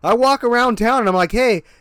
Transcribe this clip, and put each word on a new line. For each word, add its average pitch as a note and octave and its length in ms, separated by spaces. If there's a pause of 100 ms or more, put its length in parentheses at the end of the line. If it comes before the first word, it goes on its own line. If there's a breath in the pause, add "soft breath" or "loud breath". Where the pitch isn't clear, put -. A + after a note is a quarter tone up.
I F3+ 100
walk C4+ 320
around A#3+ 320
town A#3+ 240
and G3+ 80
I'm F#3 60
like, F3+ 180
"Hey, A3+ 280 (200 soft breath)